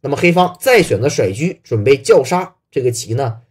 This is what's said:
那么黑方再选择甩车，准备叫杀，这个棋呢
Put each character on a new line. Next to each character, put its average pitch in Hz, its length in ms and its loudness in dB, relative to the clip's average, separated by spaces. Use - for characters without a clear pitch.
那 135 80 -8
么 - 60 -2
黑 175 160 0
方 180 300 0
再 247 200 4
选 107 200 -2
择 139 80 0
甩 98 240 -2
车， 160 200 -4
准 110 200 -4
备 135 140 4
叫 226 260 2
杀， 180 320 -4
这 139 100 -4
个 123 100 0
棋 113 220 -8
呢 123 260 -4